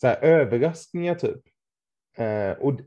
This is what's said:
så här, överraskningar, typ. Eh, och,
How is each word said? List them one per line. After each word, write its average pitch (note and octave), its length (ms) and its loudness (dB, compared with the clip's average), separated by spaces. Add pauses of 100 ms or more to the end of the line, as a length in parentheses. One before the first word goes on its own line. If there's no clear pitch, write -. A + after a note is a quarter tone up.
så C3 60 2
här, A2 160 0
överraskningar, E3 920 0
typ. C#3 260 -6 (760)
Eh, G#2+ 340 -2
och, C3+ 360 -2